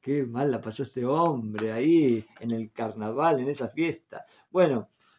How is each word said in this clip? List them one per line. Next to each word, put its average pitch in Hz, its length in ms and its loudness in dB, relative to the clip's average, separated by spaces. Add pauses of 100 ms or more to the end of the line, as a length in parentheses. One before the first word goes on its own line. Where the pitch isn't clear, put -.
qué 139 240 -2
mal 127 260 0
la 113 100 -2
pasó 113 220 -6
este 123 220 -6
hombre 120 680 0
ahí 131 520 4 (140)
en 117 120 -4
el 113 200 -4
carnaval, 117 680 0
en 131 80 -2
esa 127 200 -6
fiesta. - 560 -6 (260)
Bueno, 151 380 2 (300)